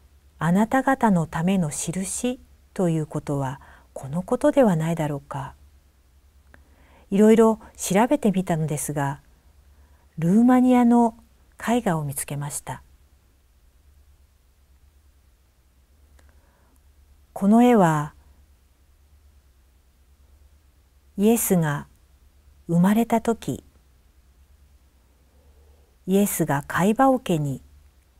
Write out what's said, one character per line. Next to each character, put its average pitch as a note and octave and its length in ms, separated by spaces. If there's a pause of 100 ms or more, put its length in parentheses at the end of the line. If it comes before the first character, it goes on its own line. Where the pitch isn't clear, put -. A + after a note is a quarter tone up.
(400)
あ D#3 120
な G3+ 160
た C4 160
方 C4 280
の E3+ 160
た E3 160
め F#3+ 160
の D#3+ 100
印 F#3+ 720 (340)
と F#3 160
い D#3+ 100
う D3+ 60
こ D3 160
と D3 180
は C3+ 220 (320)
こ - 140
の E3 160
こ B3 160
と D4 120
で C#4+ 120
は G3 120
な D#3+ 160
い E3+ 40
だ D#3 120
ろ C#3+ 100
う C#3 40
か。 C3+ 320 (1600)
い G3 80
ろ G#3+ 120
い A3+ 40
ろ A3 240 (160)
調 G3 320
べ C#4+ 100
て A3+ 140
み F#3 120
た F3 140
の D#3 80
で D3+ 140
す - 140
が、 C#3 280 (960)
ル E3+ 220
ー A#3 40
マ B3+ 160
ニ B3+ 160
ア B3 100
の A#3 300 (440)
絵 A#3+ 220
画 F3 180
を D#3 40
見 C#3+ 120
つ - 100
け D3 100
ま C#3+ 140
し - 120
た。 C3 200 (4000)
こ - 140
の A3+ 140
絵 B3 140
は、 D#3+ 400 (3000)
イ G3+ 120
エ A#3 80
ス G3+ 180
が D3+ 300 (800)
生 E3+ 120
ま F#3+ 160
れ A#3 100
た A3+ 160
時、 A3 420 (2500)
イ F#3 100
エ G3+ 80
ス F3+ 200
が C#3+ 220
貝 F#3+ 280
羽 C4+ 160
桶 B3+ 260
に C#3+ 240 (580)